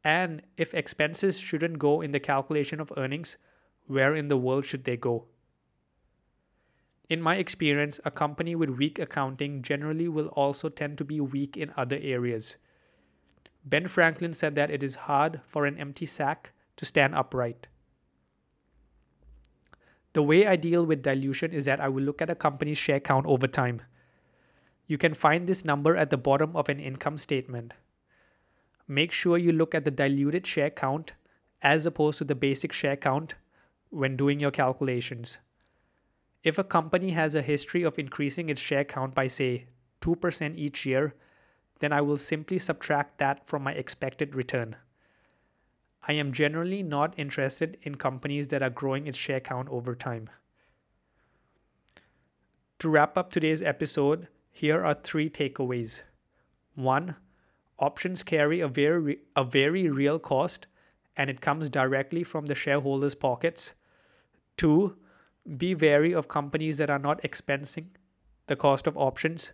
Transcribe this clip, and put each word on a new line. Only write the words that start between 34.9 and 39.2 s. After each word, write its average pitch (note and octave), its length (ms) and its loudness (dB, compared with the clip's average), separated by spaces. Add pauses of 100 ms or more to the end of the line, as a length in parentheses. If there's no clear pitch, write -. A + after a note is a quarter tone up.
If D#3+ 160 2
a F#3+ 40 0
company F3+ 480 2
has D#3 240 2
a D3+ 60 2
history D3 420 0
of D#3+ 160 0
increasing D3 500 -4
its C#3 120 -2
share C#3+ 240 0
count C3+ 300 -6
by, C3 120 2